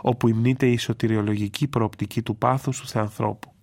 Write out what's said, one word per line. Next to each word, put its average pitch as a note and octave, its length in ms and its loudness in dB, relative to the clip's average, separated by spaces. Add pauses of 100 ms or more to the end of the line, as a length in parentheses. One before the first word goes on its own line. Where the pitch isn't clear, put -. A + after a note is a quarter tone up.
όπου B2 260 2
υμνείται B2 400 2
η A#2+ 100 4
σωτηριολογική G#2+ 920 0
προοπτική A2 540 -2
του A2 140 -4
πάθους C3 440 0
του - 80 -14
θεανθρώπου. G#2+ 640 -4 (120)